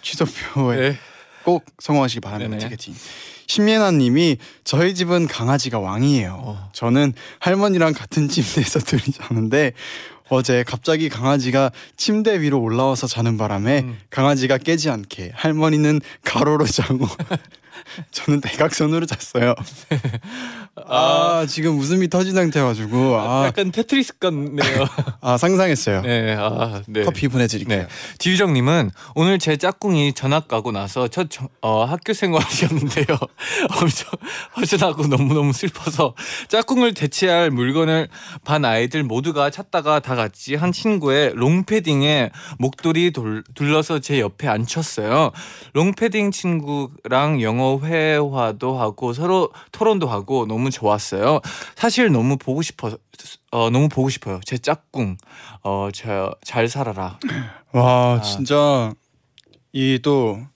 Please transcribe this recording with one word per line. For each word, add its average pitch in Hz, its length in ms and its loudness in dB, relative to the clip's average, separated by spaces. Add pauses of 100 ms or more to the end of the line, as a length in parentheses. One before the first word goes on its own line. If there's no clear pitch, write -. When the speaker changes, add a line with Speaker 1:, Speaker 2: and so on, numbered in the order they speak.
Speaker 1:
취소표에 - 720 -2
Speaker 2:
네. 135 220 0 (460)
Speaker 1:
꼭 175 200 2 (140)
성공하시기 131 420 0
바랍니다. 110 300 -8
Speaker 2:
네네. 107 120 -6 (140)
Speaker 1:
티켓팅. - 180 -16 (540)
심예나님이 170 880 4 (280)
"저희 175 300 2
집은 175 340 0
강아지가 127 500 -2
왕이에요. 117 680 0
Speaker 2:
어. 101 280 -12
Speaker 1:
저는 127 420 2 (240)
할머니랑 185 560 2
같은 - 340 -2
침대에서 139 540 0
<laughs> - 20 -4
둘이 - 180 0 (120)
자는데 117 580 0 (560)
어제 123 380 2
갑자기 160 420 0
강아지가 131 640 2 (260)
침대 214 460 2
위로 139 180 2
올라와서 127 460 0
자는 117 320 0
바람에 107 440 0
Speaker 2:
음. 120 160 -8 (120)
Speaker 1:
강아지가 135 480 2
깨지 156 320 -2
않게 98 440 -8
할머니는 151 640 2 (240)
가로로 147 420 2
자고 123 400 0 (560)
<laughs> - 480 -18
저는 143 300 0
대각선으로 156 680 0
잤어요." 123 480 0 (360)
Speaker 2:
<laughs> 226 760 -6 (180)
아. 165 560 2
Speaker 1:
아, 160 60 -2
지금 156 320 0
웃음이 175 300 2
터진 185 260 0
상태여가지고. 127 840 2
아. 127 280 2
Speaker 2:
약간 185 260 0
테트리스 254 460 0
같네요. 143 680 0 (200)
Speaker 1:
<laughs> - 180 -8
아, 123 160 2
상상했어요. 165 640 2
Speaker 2:
네, 113 360 0
아, 107 480 -2
네. 107 160 -2
Speaker 1:
커피 131 260 0
보내드릴게요. 113 500 0
Speaker 2:
네. 85 80 -4 (320)
지유정님은 170 720 2 (240)
"오늘 180 240 4
제 156 180 0
짝꿍이 170 560 0
전학 143 360 0
가고 113 240 -2
나서 104 360 -2
첫 165 220 -4
정-, - 180 -10 (140)
어, 110 220 2
학교 175 280 -4
생활이었는데요. 156 920 0
<laughs> - 760 -2
엄청 - 300 0 (480)
허전하고 156 480 0
너무너무 139 480 2
슬퍼서 156 600 -2 (340)
짝꿍을 233 440 2
대체할 170 580 2
물건을 156 580 2 (360)
반 147 220 0
아이들 120 360 0
모두가 143 480 0
찾다가 151 500 0
다 127 140 -4
같이 120 420 -4
한 175 160 0
친구의 147 640 2
롱패딩에 151 920 2 (280)
목도리 160 540 0
돌-, 110 300 -6 (120)
둘러서 151 460 0
제 139 200 0
옆에 107 260 -4
앉혔어요. 120 840 0 (400)
롱패딩 202 600 0
친구랑 143 1080 -2
영어 127 420 0
회화도 139 960 0
하고 120 360 -4
서로 175 360 0 (220)
토론도 208 340 0
하고 117 400 -2
너무 113 200 -2
좋았어요. 107 760 0 (360)
사실 233 340 2
너무 131 260 2
보고 131 240 -4
싶어, 123 300 -6 (600)
어, 117 180 2
너무 135 180 4
보고 131 220 0
싶어요. 98 340 -8
제 127 140 -6
짝꿍, 120 580 -4 (460)
어, 98 320 -2
저, 98 400 -4 (100)
잘 117 240 -2
살아라." 98 500 -6 (540)
Speaker 1:
와, 123 440 4
Speaker 2:
아. 117 40 2
Speaker 1:
진짜 131 720 2 (800)
이 131 300 0
또 123 380 2 (160)